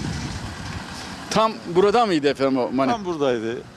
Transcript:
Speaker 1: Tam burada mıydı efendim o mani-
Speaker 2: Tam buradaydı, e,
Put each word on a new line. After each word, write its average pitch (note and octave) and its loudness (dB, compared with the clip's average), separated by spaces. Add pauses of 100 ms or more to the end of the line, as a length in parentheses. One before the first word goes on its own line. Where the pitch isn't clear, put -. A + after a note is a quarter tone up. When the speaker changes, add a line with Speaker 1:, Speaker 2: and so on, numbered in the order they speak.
(1300)
Speaker 1:
Tam A3 2 (220)
burada G3+ 6
mıydı D#3 2
efendim C3+ 2
o A#2+ 0
mani- C3 2
Speaker 2:
Tam G#3+ -2
buradaydı, B2+ 0
e, B2+ -6 (200)